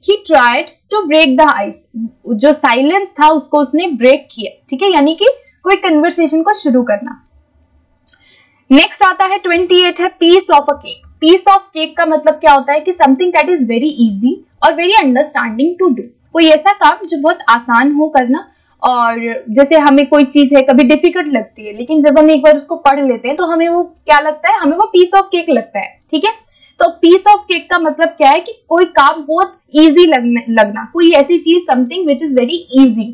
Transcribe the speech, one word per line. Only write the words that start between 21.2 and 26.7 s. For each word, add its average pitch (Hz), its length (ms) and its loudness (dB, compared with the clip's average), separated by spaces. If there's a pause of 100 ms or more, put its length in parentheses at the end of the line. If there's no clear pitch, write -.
लगती 220 380 -8
है, 208 100 -16
लेकिन 294 260 -2
जब 285 160 4
हम 311 120 4
एक 302 120 2
बार 302 140 4
उसको 294 200 -8
पढ़ 285 280 0
लेते 233 240 -4
हैं 294 80 -6
तो 359 80 -2
हमें 330 240 -2
वो 349 140 -2
क्या 302 380 -2
लगता 311 300 -4
है? 427 80 0
हमें 320 180 -2
वो 440 200 -2
piece 359 260 2
of 381 120 -6
cake 339 160 -4
लगता 226 280 -4
है, - 200 -14 (120)
ठीक 311 140 -4
है। 440 60 0 (500)